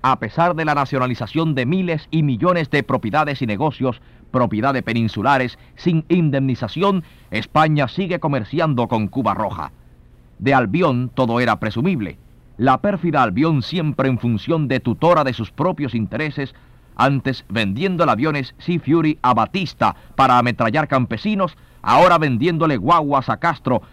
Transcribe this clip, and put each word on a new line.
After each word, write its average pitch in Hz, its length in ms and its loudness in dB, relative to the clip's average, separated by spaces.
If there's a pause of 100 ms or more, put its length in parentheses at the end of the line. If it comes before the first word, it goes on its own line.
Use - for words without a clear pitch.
a 131 160 2
pesar 165 380 0
de 160 100 -4
la 151 80 0
nacionalización 139 800 -2
de 127 140 -2
miles 170 420 -2
y 156 140 0
millones 147 480 0
de 143 100 0
propiedades 131 640 -2
y - 20 -4
negocios, 127 560 -2 (300)
propiedad 123 420 0
de 127 80 -2
peninsulares, 117 800 0 (160)
sin 160 340 0
indemnización, 156 960 0 (260)
España 147 580 0
sigue 175 320 -4
comerciando 139 680 -2
con 110 200 0
Cuba 107 280 -2
Roja. 90 360 -6 (680)
De 135 140 0
Albión 127 600 2
todo 120 260 0
era 117 180 2
presumible. 110 600 -2 (400)
La 131 240 2
pérfida 170 420 0
Albión, 127 380 2
siempre 147 480 -2
en 120 100 0
función 123 480 -2
de 127 140 0
tutora 156 420 2
de 131 80 -2
sus 113 200 -6
propios 147 440 -2
intereses, 135 580 -4 (440)
antes 135 500 0
vendiéndole 135 640 0
aviones 135 460 -2
Sea 170 220 -4
Fury 156 420 0
a 127 120 4
Batista 117 640 -2 (200)
para 127 220 4
ametrallar 120 520 0
campesinos, 185 680 -2 (260)
ahora 170 360 6
vendiéndole 156 580 0
guaguas 139 540 2
a - 80 0
Castro 131 560 -2